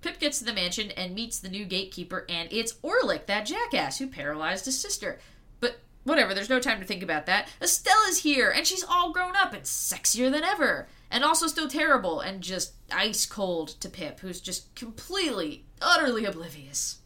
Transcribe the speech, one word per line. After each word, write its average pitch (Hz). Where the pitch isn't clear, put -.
Pip -
gets 285
to -
the 220
mansion 196
and 185
meets 226
the 190
new 196
gatekeeper, 185
and 170
it's 226
Orlick, 330
that 208
jackass 262
who 269
paralyzed 156
his 262
sister. 294
But 240
whatever, 247
there's 196
no 254
time 240
to 185
think 180
about 160
that. 196
Estella's 392
here, 262
and 330
she's 370
all 349
grown 359
up 392
and -
sexier -
than 302
ever, 302
and 247
also 320
still 320
terrible 226
and 196
just 180
ice 240
cold 175
to 180
Pip, 160
who's 185
just -
completely, 226
utterly 277
oblivious. 147